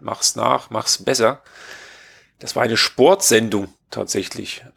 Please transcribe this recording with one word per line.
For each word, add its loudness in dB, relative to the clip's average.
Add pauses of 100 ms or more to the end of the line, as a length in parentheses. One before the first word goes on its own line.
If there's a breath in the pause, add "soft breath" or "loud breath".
mach's -4
nach, 0
mach's -4
besser. 0 (1000 loud breath)
Das -10
war 2
eine 0
Sportsendung 2 (200)
tatsächlich. -8 (120)